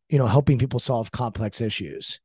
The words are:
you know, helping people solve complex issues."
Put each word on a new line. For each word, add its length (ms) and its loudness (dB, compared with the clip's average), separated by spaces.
you 100 2
know, 80 4
helping 320 4
people 220 0
solve 320 -2
complex 480 -6
issues." 640 -6